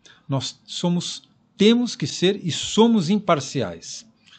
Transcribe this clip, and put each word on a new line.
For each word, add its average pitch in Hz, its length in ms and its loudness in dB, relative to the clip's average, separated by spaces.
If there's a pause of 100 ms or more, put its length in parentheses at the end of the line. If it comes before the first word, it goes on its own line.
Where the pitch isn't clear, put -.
(280)
nós 135 380 -6
somos, - 580 -4 (340)
temos 233 380 4
que 156 100 -6
ser 185 380 0
e 151 80 -4
somos 214 580 2
imparciais. 143 960 -2 (340)